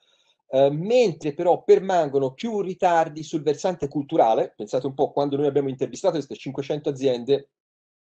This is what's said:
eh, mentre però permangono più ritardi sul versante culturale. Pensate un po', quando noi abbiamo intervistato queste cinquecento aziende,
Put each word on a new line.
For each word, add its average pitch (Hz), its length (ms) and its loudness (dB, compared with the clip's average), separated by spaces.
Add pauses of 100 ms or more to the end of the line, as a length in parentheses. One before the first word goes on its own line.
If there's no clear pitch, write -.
(500)
eh, 139 200 4
mentre 175 640 0
però 175 280 2
permangono 165 720 2
più 214 300 -6
ritardi 165 600 0
sul 156 200 -6
versante 151 440 -2
culturale. 135 680 2
Pensate 120 300 -4
un 135 80 -6
po', 135 180 -2
quando 143 240 -2
noi 147 100 0
abbiamo 139 220 0
intervistato 131 460 -4
queste 117 220 -8
cinquecento 147 520 -8
aziende, 135 640 -2 (520)